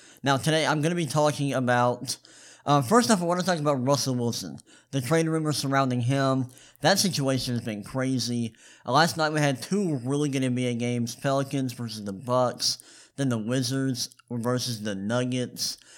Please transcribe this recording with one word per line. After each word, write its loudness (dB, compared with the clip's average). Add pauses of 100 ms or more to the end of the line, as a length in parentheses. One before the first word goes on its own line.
(220)
Now, 4
today 2
I'm 2
gonna 0
be -2
talking 2
about, 2 (480)
uh, 4
first 4
off, 4
I -2
wanna 0
talk 0
about 0
Russell 2
Wilson, -4 (340)
the -2
trade 2
rumors 0
surrounding 0
him. 2 (360)
That 4
situation 0
has -4
been -6
crazy. -2 (320)
Uh, -2
last 4
night 0
we 0
had 0
two -2
really 0
good 0
N 0
B 0
A 0
games, -2
Pelicans -2
versus -10
the -6
Bucks, 0 (380)
then 0
the 0
Wizards -2 (200)
versus -2
the -4
Nuggets. -4 (200)